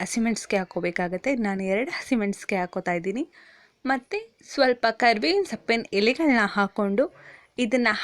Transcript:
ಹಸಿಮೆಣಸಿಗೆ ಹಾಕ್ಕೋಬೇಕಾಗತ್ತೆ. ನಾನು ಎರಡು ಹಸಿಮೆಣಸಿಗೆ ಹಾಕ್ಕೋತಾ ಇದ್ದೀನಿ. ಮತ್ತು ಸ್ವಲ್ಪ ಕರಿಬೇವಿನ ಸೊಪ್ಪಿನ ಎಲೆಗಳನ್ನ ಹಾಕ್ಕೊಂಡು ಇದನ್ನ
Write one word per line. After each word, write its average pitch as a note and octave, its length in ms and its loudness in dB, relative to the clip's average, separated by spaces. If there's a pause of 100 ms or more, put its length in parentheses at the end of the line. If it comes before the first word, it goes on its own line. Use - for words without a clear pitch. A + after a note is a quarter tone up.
ಹಸಿಮೆಣಸಿಗೆ A3+ 580 -2
ಹಾಕ್ಕೋಬೇಕಾಗತ್ತೆ. F3+ 720 -4 (160)
ನಾನು F#3+ 160 -2 (100)
ಎರಡು B3 180 -2
ಹಸಿಮೆಣಸಿಗೆ G3+ 680 -2
ಹಾಕ್ಕೋತಾ F3+ 380 -4
ಇದ್ದೀನಿ. G3 260 -4 (600)
ಮತ್ತು C4+ 340 -4 (340)
ಸ್ವಲ್ಪ B3+ 320 2 (180)
ಕರಿಬೇವಿನ C#4 480 2
ಸೊಪ್ಪಿನ A#3 420 -2
ಎಲೆಗಳನ್ನ A#3 640 2
ಹಾಕ್ಕೊಂಡು G3+ 520 2 (520)
ಇದನ್ನ A#3+ 300 2 (160)